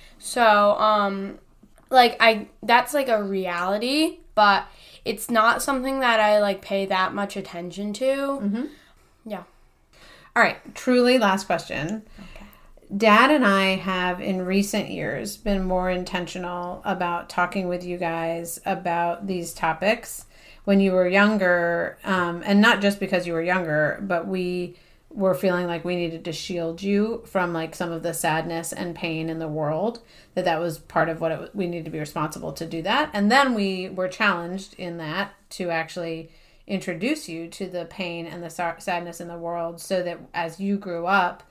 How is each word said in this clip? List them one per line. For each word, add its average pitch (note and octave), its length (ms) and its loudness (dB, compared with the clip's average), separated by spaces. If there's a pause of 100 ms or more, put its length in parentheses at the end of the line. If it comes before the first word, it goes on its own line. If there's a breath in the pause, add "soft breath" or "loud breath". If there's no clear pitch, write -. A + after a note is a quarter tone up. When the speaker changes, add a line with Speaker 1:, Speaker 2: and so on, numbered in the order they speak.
(200 loud breath)
Speaker 1:
So, - 240 0 (360)
um, G3+ 580 2 (520)
like, B3+ 300 8
I, A3 280 4 (160)
that's, B3 300 4
like, C#4 140 2
a A3 160 2
reality, G3 960 0 (160)
but G3+ 300 6 (400 loud breath)
it's - 240 -4
not A#3 340 4
something C4+ 360 -2
that A#3 200 4
I, G#3 200 6
like, G3 220 0
pay G3 260 -2
that F#3 260 0
much G3+ 240 -4
attention F#3+ 560 -8
to. B3+ 120 -4
Speaker 2:
Mm-hmm. C4+ 580 0 (640 loud breath)
Speaker 1:
Yeah. G3 180 -10 (920 loud breath)
Speaker 2:
All A#3+ 80 4
right, F3 140 2 (180)
truly B3 440 4
last G3 260 2
question. F3 580 -4 (320 loud breath)
Speaker 1:
Okay. - 100 -18 (500 loud breath)
Speaker 2:
Dad A3 360 8
and C4+ 140 6
I F#3+ 300 4
have, F3+ 460 -2
in F#3 240 -2
recent G3 440 0
years, E3+ 480 -6
been G3 260 0
more F#3 260 0
intentional F3+ 960 -6
about F3+ 440 -2
talking F3+ 380 -2
with F3 160 -4
you F3+ 140 -6
guys E3 680 -4
about F3 640 -2
these F3 260 -6
topics. F#3 720 -2 (380 loud breath)
When G3 160 4
you G3 120 4
were F#3 160 4
younger, F3+ 960 2
um, F3 420 -2
and G3+ 160 6
not A3 200 6
just G3+ 180 2
because F#3 260 0
you E3+ 80 -4
were E3 80 0
younger, E3 640 0
but F#3+ 240 -2
we F3+ 480 -4 (340 loud breath)
were F#3+ 240 2
feeling F3+ 340 0
like E3+ 160 -4
we F3+ 120 -2
needed E3 280 -4
to E3+ 80 -6
shield E3 520 -6
you G#3 420 0
from, F3+ 260 0
like, D#3+ 240 -4
some E3+ 160 -4
of E3 120 -6
the E3+ 100 -2
sadness E3 580 -2
and F3 240 -6
pain D#3+ 340 -4
in D#3+ 100 -6
the D#3+ 80 -4
world, D#3 520 -2 (360 loud breath)
that F3+ 100 -2
that D#3+ 140 0
was E3 180 -4
part D#3+ 320 0
of D#3+ 100 -6
what E3 120 0
it, - 240 -8
we G3 120 -2
needed F3 180 -6
to D#3 60 -12
be D#3+ 80 -8
responsible D#3 540 -6
to E3 120 -8
do D#3+ 180 -6
that. C4 280 0
And G3+ 200 2
then C4 240 6
we F#3+ 340 -2
were F#3 180 -4
challenged F#3 680 -2
in F3 200 -8
that E3+ 340 -6 (200)
to F3 180 -6
actually E3 600 -6 (380 soft breath)
introduce G3 600 -4
you E3 220 -10
to F#3 180 -10
the F3 180 -8
pain E3+ 420 -8
and F3 160 -12
the E3 60 -10
sa-, E3+ 280 -6
sadness F3 420 -6
in E3+ 80 -12
the E3+ 100 -12
world E3+ 440 -6
so F#3 220 -2
that E3+ 160 -8 (140)
as E3 260 -6
you G3 180 0
grew F3 300 -6
up, F#3+ 440 2